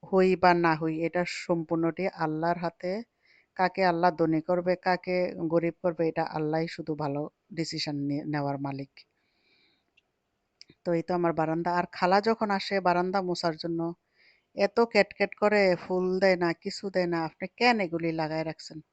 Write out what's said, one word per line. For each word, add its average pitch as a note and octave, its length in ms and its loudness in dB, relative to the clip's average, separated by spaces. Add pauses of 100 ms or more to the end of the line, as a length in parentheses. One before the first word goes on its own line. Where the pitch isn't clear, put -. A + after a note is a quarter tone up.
হই F#3 320 4
বা F3+ 180 6
না E3+ 200 4
হই, D#3+ 280 -4
এটা E3+ 200 0 (140)
সম্পূর্ণটি E3 680 -2 (120)
আল্লাহর E3 420 -2
হাতে। F3+ 340 -6 (640)
কাকে F#3+ 280 0
আল্লাহ F3 260 4
ধনী D#3+ 320 2
করবে, F3+ 340 0
কাকে F3+ 400 -2 (300)
গরিব E3 340 0
করবে, E3+ 280 -2
এটা D#3+ 180 -2
আল্লাহই D#3+ 420 -2
শুধু D#3+ 260 -8
ভালো C#3+ 260 -4 (320)
ডিসিশন D#3 480 -6
নে-, C#3+ 260 -4
নেওয়ার C#3+ 320 -2
মালিক। C#3 340 -8 (1900)
তো - 120 -8
এই E3 100 0
তো F3+ 120 -4
আমার E3+ 180 0
বারান্দা। D#3+ 380 -2
আর F3 220 0
খালা F#3 280 4
যখন A3 300 0
আসে G3 300 -2
বারান্দা F3+ 420 2
মোছার F3 340 -2
জন্য, E3+ 240 -4 (760)
এত G3+ 240 2
ক্যাটক্যাট G#3 540 2
করে, G#3 280 2 (140)
ফুল F#3 300 -2 (120)
দেয় F#3 180 4
না, F3 180 0
কিছু - 360 -10
দেয় F3+ 180 0
না। E3+ 160 -2
"আপনি D#3+ 220 -10 (100)
কেন A#3+ 240 4
এগুলি E3 320 -2
লাগায় D#3+ 320 -4
রাখছেন?" D#3+ 340 -12 (140)